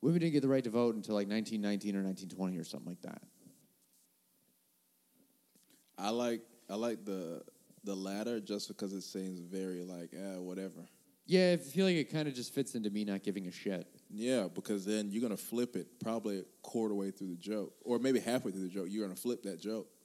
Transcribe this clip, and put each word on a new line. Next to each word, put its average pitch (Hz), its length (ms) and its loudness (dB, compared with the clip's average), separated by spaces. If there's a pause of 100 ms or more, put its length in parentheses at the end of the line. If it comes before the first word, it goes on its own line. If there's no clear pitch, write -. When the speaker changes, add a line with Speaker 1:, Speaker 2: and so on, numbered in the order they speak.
Speaker 1:
women 170 180 6
didn't 170 140 4
get 143 80 6
the 135 80 4
right 135 140 6
to 117 60 -2
vote 117 260 6
until, 107 200 0
like, 101 120 4
nineteen 110 340 0
nineteen 101 340 2
or 98 80 2
nineteen 95 260 -2
twenty 90 280 -2
or 82 60 -2
something - 260 -8
like 90 120 -8
that. - 220 -10 (2750)
Speaker 2:
I 98 120 0
like, 120 320 2 (280)
I 98 60 -2
like 110 300 -2
the, 90 360 -4 (420)
the 98 120 -2
latter 104 440 -2
just 101 280 -4
because 98 260 -6
it 95 80 -4
seems 95 380 -6
very, 90 440 -4
like, 87 300 -10
eh, 95 240 -6
whatever. 92 500 -6 (380)
Speaker 1:
Yeah, 180 280 6
I 170 40 6
feel 165 280 2
like 180 100 6
it 147 140 2
kinda 151 220 0
just 123 220 -6
fits 135 220 0
into 107 140 0
me 104 160 0
not 98 180 0
giving 95 240 -2
a 90 40 -6
shit. 92 360 -2 (220)
Speaker 2:
Yeah, 113 440 2
because 98 320 -2
then 104 260 0
you're 113 100 0
gonna 107 160 0
flip 120 380 -2
it - 240 -6
probably 110 400 -2
a - 40 -4 (180)
quarter 110 340 0
way 98 160 0
through 95 180 -6
the 87 80 -6
joke, 98 360 -4 (120)
or 120 140 2
maybe 127 200 6
halfway 120 320 2
through 95 120 -2
the 92 60 -2
joke, 90 200 -2
you're 107 160 0
gonna 90 100 -4
flip 120 280 -2
that 95 180 -6
joke. 107 280 -4 (160)